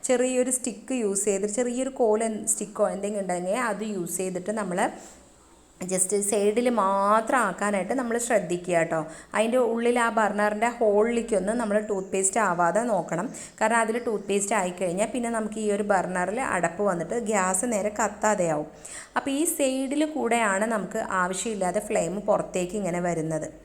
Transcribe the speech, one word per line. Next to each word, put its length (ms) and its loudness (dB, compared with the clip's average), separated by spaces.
ചെറിയൊരു 500 2
സ്റ്റിക്ക് 440 -6
യൂസ് 280 0
ചെയ്ത് 260 0
ചെറിയൊരു 360 -2
കോലൻ 320 2
സ്റ്റിക്കോ 320 0
എന്തെങ്കിലും 300 -4
ഉണ്ടെങ്കിൽ 340 -2
അത് 120 -4
യൂസ് 260 -4
ചെയ്തിട്ട് 400 -4
നമ്മൾ 180 -2
just 200 2
സൈഡിൽ 380 2
മാത്രം 560 4
ആക്കാനായിട്ട് 520 -2
നമ്മൾ 160 -2
ശ്രദ്ധിക്കുക 520 0
കേട്ടോ. 220 2
അതിൻ്റെ 240 2
ഉള്ളിൽ 320 2
ആ 20 4
ബർണറിൻ്റെ 600 2
ഹോളിലേക്കൊന്നും 840 2
നമ്മൾ 160 2
ടൂത്ത് 240 -4
പേസ്റ്റ് 320 0
ആവാതെ 360 2
നോക്കണം. 360 -2
കാരണം 240 4
അതിൽ 220 -2
ടൂത്ത് 240 -4
പേസ്റ്റ് 300 0
ആയിക്കഴിഞ്ഞാൽ 560 -2
പിന്നെ 220 -2
നമുക്ക് 280 -6
ഈ 20 0
ഒരു 140 -2
ബർണറിൽ 480 0
അടപ്പ് 360 0
വന്നിട്ട് 260 -2
ഗ്യാസ് 420 2
നേരെ 260 0
കത്താതെയാവും. 680 0
അപ്പോൾ 220 -2
ഈ 40 4
സൈഡിൽ 460 0
കൂടെയാണ് 600 2
നമുക്ക് 260 -2
ആവശ്യമില്ലാതെ 680 -2
ഫ്ലെയിം 260 0
പുറത്തേക്ക് 520 0
ഇങ്ങനെ 280 -2
വരുന്നത്. 400 -2